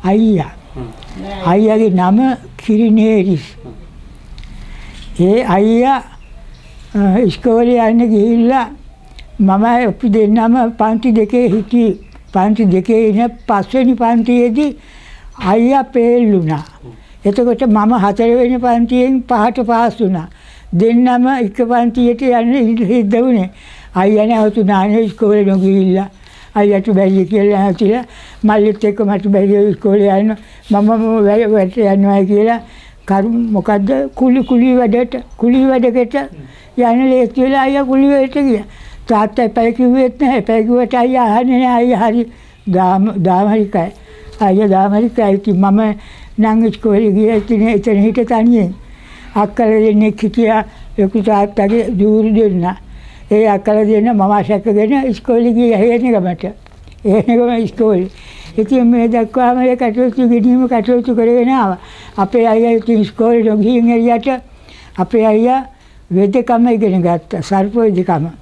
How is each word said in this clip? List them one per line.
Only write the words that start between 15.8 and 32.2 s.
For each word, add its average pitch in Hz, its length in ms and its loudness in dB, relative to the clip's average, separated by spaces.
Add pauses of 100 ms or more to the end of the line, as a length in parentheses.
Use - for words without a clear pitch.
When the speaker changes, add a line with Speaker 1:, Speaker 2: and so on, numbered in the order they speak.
Speaker 1:
පේල් 240 480 0
වුණා. 156 320 0 (640)
එතකොට 233 360 0
මම 214 320 2
හතරවෙනි 233 640 0
පන්තියෙන් 247 680 0
පහට 240 420 -2
පාස් 233 360 -2
වුණා. 185 260 -2 (460)
දෙන්නම 240 540 2 (140)
එක 196 160 -6
පන්තියට 240 640 0
යන්න 240 560 0
සිද්ධ 220 440 0
වුණේ. 226 280 0 (460)
අයියා 208 300 2
නැවතුණා 208 640 0
නේ 220 160 0
ඉස්කෝලේ 208 420 0
නොගිහිල්ලා. 190 640 0 (460)
අයියාට 202 340 0
බැරි 190 360 2
කියලා 202 340 0
නැවතිලා 202 440 0 (400)
මල්ලිත් 214 420 2
එක්ක 208 160 -2
මට 202 260 -2
බැරි 202 420 2
ඉස්කෝලේ 196 500 0
යන්න. 214 160 0 (360)
මම 208 180 2 (360)
වැඩ, 214 260 2
වැඩට 196 260 0
යනවා 196 460 2